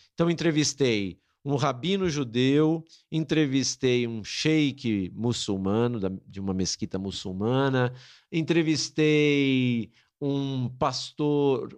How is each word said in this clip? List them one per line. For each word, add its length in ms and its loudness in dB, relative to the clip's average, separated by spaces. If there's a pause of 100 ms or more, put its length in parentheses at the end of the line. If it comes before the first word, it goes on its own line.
(140)
Então 140 0
entrevistei 880 0 (280)
um 100 -2
rabino 560 0
judeu, 720 2 (280)
entrevistei 960 0
um 160 -8
sheik 880 0
muçulmano, 840 0
da, 100 -2 (160)
de 140 -12
uma 120 -4
mesquita 460 -4
muçulmana, 960 -2 (380)
entrevistei 1600 2 (300)
um 480 -2
pastor, 1080 -2